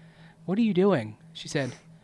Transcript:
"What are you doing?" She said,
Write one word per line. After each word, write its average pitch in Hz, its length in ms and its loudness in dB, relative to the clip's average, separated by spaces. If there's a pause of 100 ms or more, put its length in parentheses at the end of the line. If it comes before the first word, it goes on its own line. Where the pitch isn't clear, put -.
(460)
"What 180 120 -2
are 240 40 2
you 220 120 2
doing?" 160 420 2 (160)
She - 160 -16
said, 135 260 -4 (300)